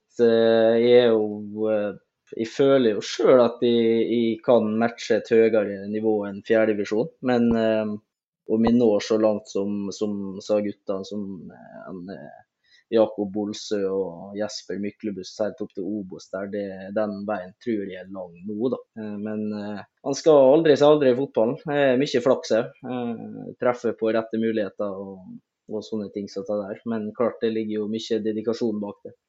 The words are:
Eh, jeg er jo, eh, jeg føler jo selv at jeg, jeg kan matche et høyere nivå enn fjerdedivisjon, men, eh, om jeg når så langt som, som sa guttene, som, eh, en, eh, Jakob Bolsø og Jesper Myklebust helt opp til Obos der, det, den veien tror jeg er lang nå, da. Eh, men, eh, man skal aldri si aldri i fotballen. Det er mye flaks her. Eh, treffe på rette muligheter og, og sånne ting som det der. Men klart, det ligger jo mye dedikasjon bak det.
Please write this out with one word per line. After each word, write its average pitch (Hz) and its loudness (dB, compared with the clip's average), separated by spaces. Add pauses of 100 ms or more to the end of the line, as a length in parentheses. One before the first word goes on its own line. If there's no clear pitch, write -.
(260)
Eh, 113 4
jeg 120 8
er 120 4
jo, 107 -2
eh, 104 -2 (320)
jeg 113 -4
føler 135 4
jo - -6
selv 131 6
at - -2
jeg, 113 4
jeg 113 0
kan 107 4
matche 117 -2
et - -12
høyere 104 2
nivå 107 0
enn 98 -12
fjerdedivisjon, 107 0 (160)
men, 120 2
eh, 110 0 (640)
om 113 2
jeg 120 4
når 104 2
så 110 0
langt 107 0
som, 101 -4
som 98 -6
sa 104 -2
guttene, 98 -8
som, 101 -10 (240)
eh, 57 -20 (140)
en, 90 -14 (120)
eh, 60 -18 (440)
Jakob 107 0
Bolsø 104 -4 (100)
og 95 -6
Jesper 104 -8
Myklebust 101 -10
helt 104 -6
opp - -16
til 101 -8
Obos 92 -8
der, 98 -8
det, 101 -6 (260)
den 104 -2 (100)
veien 95 -6
tror 110 -4
jeg 92 -10
er 95 -16
lang 90 -12 (160)
nå, 107 -4
da. 117 -6 (220)
Eh, 104 -10
men, 107 -6 (160)
eh, 101 -10 (240)
man 143 -4
skal 139 8
aldri 156 6
si 147 6
aldri 147 6
i 123 2
fotballen. 139 0
Det 143 0
er 131 4
mye 135 0
flaks 123 2
her. 117 0 (160)
Eh, 113 -8
treffe 120 0
på 110 0
rette 113 -2
muligheter 104 -4
og, 95 -14 (480)
og 104 -8
sånne 104 -8
ting 101 -8
som 98 -10
det 104 -4
der. 101 -10
Men 110 -6
klart, - -4
det 110 -2
ligger 107 -4
jo 104 -6
mye 113 -4
dedikasjon 110 0
bak 104 -10
det. - -18 (100)